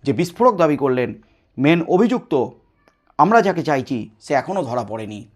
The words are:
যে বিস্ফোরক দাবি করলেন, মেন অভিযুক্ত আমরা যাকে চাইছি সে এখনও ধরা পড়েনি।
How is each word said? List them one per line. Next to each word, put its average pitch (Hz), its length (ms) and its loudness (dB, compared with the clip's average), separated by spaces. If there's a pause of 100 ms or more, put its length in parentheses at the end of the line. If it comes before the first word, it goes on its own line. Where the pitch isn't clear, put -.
যে 139 100 -2
বিস্ফোরক 175 420 0
দাবি 156 220 2
করলেন, 127 440 -2 (360)
মেন 160 300 2
অভিযুক্ত 220 460 0 (840)
আমরা 214 240 4
যাকে 175 220 0
চাইছি 131 460 -4 (100)
সে - 140 -6
এখনও 165 300 -2
ধরা 120 200 -6
পড়েনি। 104 520 -12